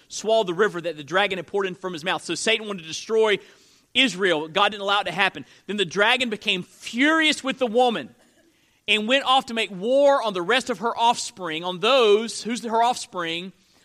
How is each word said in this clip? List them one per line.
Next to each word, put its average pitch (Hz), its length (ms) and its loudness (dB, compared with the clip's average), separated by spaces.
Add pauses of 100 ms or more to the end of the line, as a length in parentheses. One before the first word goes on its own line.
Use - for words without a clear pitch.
"Swallowed 220 360 0
the 175 80 -4
river 175 260 0
that 165 160 -6
the 147 80 -14
dragon 190 360 0
had 170 80 -10
poured 202 180 -2
in 185 80 -6
from 180 200 -8
his 151 100 -10
mouth." 170 200 -2
So 170 120 -6
Satan 220 320 0
wanted 196 160 -10
to 160 40 -16
destroy 214 520 0 (560)
Israel. 180 520 2
God 190 220 2
didn't 208 140 -8
allow 196 180 2
it 190 40 -8
to 180 60 -6
happen. 175 340 -2 (200)
"Then 202 120 -6
the 196 80 0
dragon 220 440 2
became 202 320 -4
furious 302 840 0
with 262 140 -4
the 254 80 0
woman 220 480 0 (760)
and 214 200 2
went 269 160 2
off 254 240 2
to 233 80 -8
make 214 160 -4
war 262 500 4
on 214 140 -4
the 180 80 -2
rest 226 260 0
of 214 100 -4
her 220 160 -2
offspring," 185 680 -2
on 180 160 -6
those, 220 640 4
who's 220 200 -6
her 233 200 2
offspring? 180 680 -4 (320)